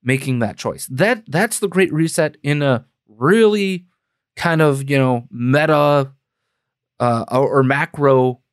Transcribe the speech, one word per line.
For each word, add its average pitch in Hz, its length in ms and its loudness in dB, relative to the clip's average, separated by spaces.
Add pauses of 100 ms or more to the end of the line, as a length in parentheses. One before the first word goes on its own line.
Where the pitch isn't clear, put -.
making 131 360 -4
that 104 160 -4
choice. - 360 -8
That, 208 360 -2
that's 185 320 -4
the 208 80 -4
Great 180 240 0
Reset 156 500 -2
in 147 200 -2
a 131 240 0 (220)
really 190 800 0 (500)
kind 165 240 0
of, 139 280 0
you 143 80 0
know, 127 340 0
meta, 147 800 0 (880)
uh, 120 300 -2
or, 135 300 0
or 135 40 4
macro 135 760 0 (140)